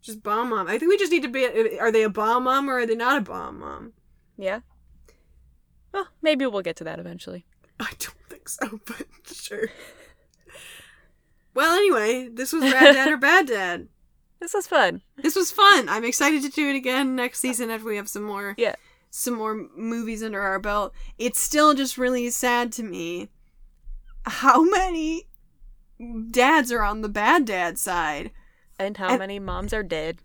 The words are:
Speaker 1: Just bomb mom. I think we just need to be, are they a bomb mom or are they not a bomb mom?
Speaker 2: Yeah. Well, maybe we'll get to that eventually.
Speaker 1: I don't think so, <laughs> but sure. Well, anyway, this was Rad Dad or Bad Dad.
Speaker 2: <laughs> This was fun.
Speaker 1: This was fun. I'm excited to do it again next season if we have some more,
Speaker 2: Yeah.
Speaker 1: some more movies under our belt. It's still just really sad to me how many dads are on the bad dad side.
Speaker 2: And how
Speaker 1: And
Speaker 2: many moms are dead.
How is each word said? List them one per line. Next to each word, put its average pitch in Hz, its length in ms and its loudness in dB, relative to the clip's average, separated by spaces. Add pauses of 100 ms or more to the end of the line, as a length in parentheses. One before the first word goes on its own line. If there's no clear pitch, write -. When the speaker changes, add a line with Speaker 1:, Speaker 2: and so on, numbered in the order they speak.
Speaker 1:
Just 220 220 -14
bomb 226 280 -2
mom. 196 180 -2
I 214 100 -2
think 320 120 2
we 403 60 6
just 392 140 -2
need 311 140 2
to 269 40 -4
be, 254 160 0 (360)
are 226 100 2
they 220 140 4
a 214 40 0
bomb 220 360 0
mom 269 260 2
or 254 80 0
are 240 80 0
they 226 80 0
not 240 240 2
a - 40 0
bomb 180 360 -10
mom? - 360 -14 (440)
Speaker 2:
Yeah. 202 220 -6 (1300)
Well, 392 140 -6 (160)
maybe 294 240 2
we'll 202 160 -2
get 175 140 -6
to 165 80 -14
that 160 160 -10
eventually. 175 460 -14 (340)
Speaker 1:
I - 180 -8
don't - 160 -12 (140)
think - 200 -20
so, 220 340 -8
<laughs> - 40 -18
but - 200 -12 (200)
sure. - 440 -10 (1800)
Well, 320 220 4
anyway, 254 560 2
this 247 200 -6
was 320 100 0
Rad 269 320 10
Dad 269 160 2
or 311 60 2
Bad 302 320 4
Dad. 185 440 -4
Speaker 2:
<laughs> - 60 -20 (420)
This 349 140 -12
was 403 140 -2
fun. 240 340 2 (140)
Speaker 1:
This 311 200 -2
was 370 160 0
fun. 392 360 6
I'm 214 160 -2
excited 285 380 2
to 285 60 -4
do 285 220 -2
it 277 40 0
again 262 400 -2
next 254 240 -4
season 240 320 -4
if 220 140 -8
we 220 100 -4
have 208 140 -8
some 208 160 -8
more, 202 340 -6
Speaker 2:
Yeah. 233 160 0 (340)
Speaker 1:
some - 260 -6
more 220 420 -6
movies 226 440 -6
under 214 200 -6
our 196 180 -2
belt. 208 340 -2 (240)
It's 240 220 -4
still 302 360 4
just 269 220 -4
really 247 340 -2
sad 240 420 0
to 233 100 -10
me 175 460 -8 (1000)
how 262 380 6
many 339 640 0 (1040)
dads 254 400 4
are 233 100 0
on 208 200 -2
the 214 60 -6
bad 226 360 4
dad 180 340 -2
side. 165 540 -4 (480)
Speaker 2:
And 202 160 -6
how 190 140 -4
Speaker 1:
And 196 100 2
Speaker 2:
many 196 180 -10
moms 190 340 -6
are 214 120 -4
dead. 160 400 -6